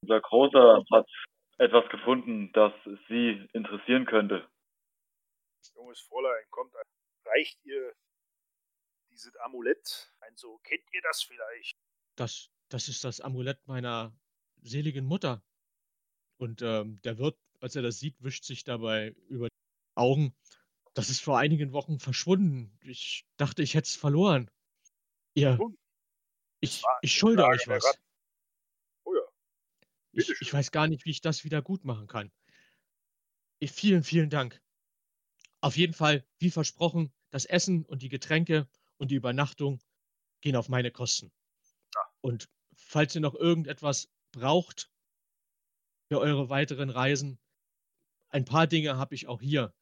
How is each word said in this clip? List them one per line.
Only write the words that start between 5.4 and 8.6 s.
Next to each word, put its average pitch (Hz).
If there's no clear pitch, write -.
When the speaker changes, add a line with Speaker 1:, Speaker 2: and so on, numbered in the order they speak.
Speaker 2:
Junges 120
Fräulein, 120
kommt, 127
reicht 131
ihr 131